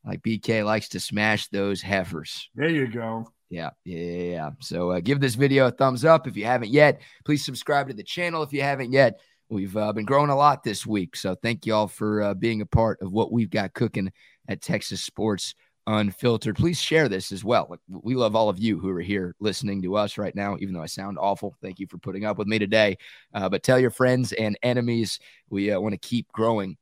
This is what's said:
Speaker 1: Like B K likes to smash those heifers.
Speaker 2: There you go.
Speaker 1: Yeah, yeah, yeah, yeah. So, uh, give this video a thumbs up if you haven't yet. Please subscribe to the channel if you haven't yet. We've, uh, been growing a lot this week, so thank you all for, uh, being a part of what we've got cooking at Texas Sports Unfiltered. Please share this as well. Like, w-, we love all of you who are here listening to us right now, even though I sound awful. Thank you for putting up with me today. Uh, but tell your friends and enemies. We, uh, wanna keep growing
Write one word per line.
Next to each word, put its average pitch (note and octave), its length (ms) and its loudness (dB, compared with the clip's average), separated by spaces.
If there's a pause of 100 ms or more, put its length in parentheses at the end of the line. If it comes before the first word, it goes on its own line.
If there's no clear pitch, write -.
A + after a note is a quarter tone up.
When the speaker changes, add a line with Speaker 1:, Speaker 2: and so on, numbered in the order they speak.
Speaker 1:
Like F#2 180 -8
B A2+ 160 -2
K A2 240 0
likes G#2+ 280 0
to F#2 100 -6
smash G#2+ 480 0
those G2 340 -2
heifers. F#2 720 -4
Speaker 2:
There D3+ 140 -2
you D3 200 0
go. A2+ 380 -6 (240)
Speaker 1:
Yeah, E2 200 -8 (140)
yeah, F2 140 -10
yeah, F2 340 -6
yeah. D#2 180 -6 (100)
So, F2 300 -4
uh, F2+ 100 0
give C3+ 200 0
this B2+ 140 0
video C3+ 340 4
a - 20 4
thumbs B2+ 340 0
up D#3+ 220 6
if G2 100 -8
you G2+ 80 -4
haven't A#2 260 0
yet. C#3+ 300 8 (240)
Please D3 200 0
subscribe C#3 440 -2
to B2 60 -10
the G#2 80 -12
channel E3+ 400 -4
if C#3+ 100 -6
you C#3+ 100 -2
haven't C3+ 300 -2
yet. C3 280 6 (280)
We've, G2 280 -4
uh, G#2+ 180 0
been A2 100 -4
growing C#3+ 260 4
a C#3 60 2
lot C#3+ 260 4
this A2 240 -4
week, G2+ 300 -2
so F#2 180 -4
thank A2+ 320 -4
you A2 80 0
all G#2+ 140 2
for, G#2+ 340 -2
uh, G2+ 120 0
being A2 260 -2
a G#2 60 -6
part A2+ 340 2
of F#2+ 120 -8
what G#2+ 200 0
we've A2+ 180 0
got G2+ 220 -2
cooking G2+ 400 -2 (360)
at G2 120 -6
Texas G#2 420 -6
Sports G2+ 520 -4 (320)
Unfiltered. G#2+ 680 0
Please E3 220 2
share D3+ 300 2
this F#2 240 -4
as F#2+ 100 -10
well. G#2+ 280 2
Like, F2 100 -16 (100)
w-, F#2 140 -12
we B2 100 -2
love A2 220 2
all A2 140 4
of F2+ 80 -4
you G#2 200 0
who F#2+ 120 -4
are F2 100 -4
here F2+ 400 -4
listening G2+ 420 -4
to F#2 140 -2
us G#2 220 0
right G2+ 160 -4
now, G2+ 260 -4
even G2 140 -6
though E2 80 -8
I D#2 40 -10
sound G2 320 -10
awful. G2 440 -4
Thank F#2+ 180 -12
you F#2+ 60 -8
for - 100 -18
putting G2 300 -8
up G#2 100 -2
with G#2 120 -4
me A2 100 0
today. G#2 400 4 (340)
Uh, G2 160 -2
but F#2+ 140 -2
tell B2+ 180 6
your B2 100 4
friends B2+ 420 2
and G#2+ 300 -2
enemies. A#2+ 560 0 (300)
We, G2 220 0
uh, F#2+ 100 2
wanna G#2 160 -2
keep - 360 -4
growing A2 500 0